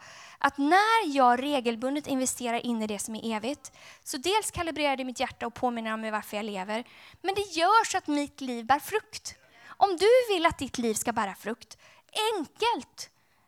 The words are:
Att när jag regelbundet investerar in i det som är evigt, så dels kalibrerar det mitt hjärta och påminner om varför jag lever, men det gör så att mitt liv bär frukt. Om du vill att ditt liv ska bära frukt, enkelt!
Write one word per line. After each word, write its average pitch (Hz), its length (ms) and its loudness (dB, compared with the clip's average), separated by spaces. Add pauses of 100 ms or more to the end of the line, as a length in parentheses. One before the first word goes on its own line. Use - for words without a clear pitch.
(380)
Att - 200 0
när 392 500 4
jag 254 360 4
regelbundet 262 640 -2
investerar 247 580 -2
in 233 160 -2
i 214 60 -2
det 208 120 -4
som 220 160 -8
är 226 200 -6
evigt, 226 360 -8 (320)
så - 140 -8
dels 392 340 0
kalibrerar 302 460 -2
det 262 80 -4
mitt 254 140 -8
hjärta 240 280 -4
och 226 60 -10
påminner 233 400 -4
om 220 180 -6
varför 214 260 -6
jag 208 80 -6
lever, 208 380 -6 (380)
men 381 140 -2
det 403 60 -2
gör 392 440 4
så - 120 -2
att 359 100 -8
mitt 285 340 -2
liv 240 240 -6
bär 269 140 4
frukt. - 560 -6 (320)
Om 381 300 2
du 466 360 6
vill 339 120 2
att 330 120 2
ditt 254 200 -8
liv 233 160 0
ska - 180 -4
bära 214 240 -2
frukt, - 420 -10 (600)
enkelt! - 720 -4 (380)